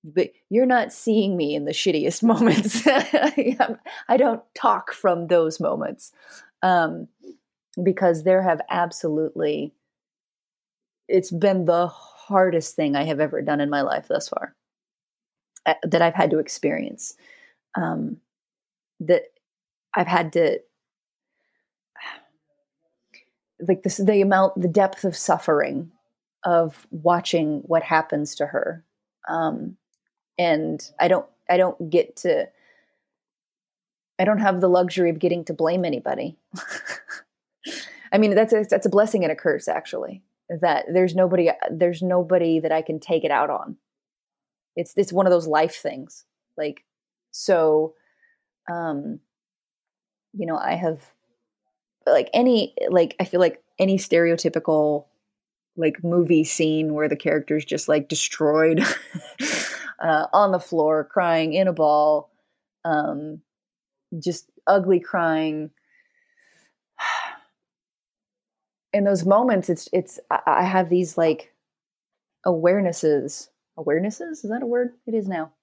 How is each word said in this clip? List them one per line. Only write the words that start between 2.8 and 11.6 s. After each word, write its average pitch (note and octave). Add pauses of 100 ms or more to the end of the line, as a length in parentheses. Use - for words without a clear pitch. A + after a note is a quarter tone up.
<laughs> -
I'm, A3+ (300)
I A#3+
don't A#3 (120)
talk G#3
from E3+
those E3
moments, - (500)
um, E3+ (760)
because F3+
there F#3
have E3+
absolutely, D#3 (1300)
it's F#3
been F#3